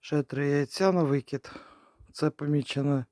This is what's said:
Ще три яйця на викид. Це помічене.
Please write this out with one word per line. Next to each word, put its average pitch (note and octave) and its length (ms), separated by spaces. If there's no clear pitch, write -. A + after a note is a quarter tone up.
Ще D3 160
три C#3+ 260
яйця C#3+ 440
на F3 100
викид. C#3 480
Це D#3 180
помічене. C#3+ 800